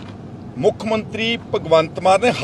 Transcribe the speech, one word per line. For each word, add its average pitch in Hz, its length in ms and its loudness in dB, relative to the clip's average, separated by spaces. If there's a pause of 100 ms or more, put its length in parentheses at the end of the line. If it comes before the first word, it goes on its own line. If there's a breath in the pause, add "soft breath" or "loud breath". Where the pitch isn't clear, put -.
(580)
ਮੁੱਖ 208 260 2
ਮੰਤਰੀ 220 540 -2 (160)
ਭਗਵੰਤ 160 460 2
ਮਾਨ 185 200 4
ਨੇ 240 120 4 (120)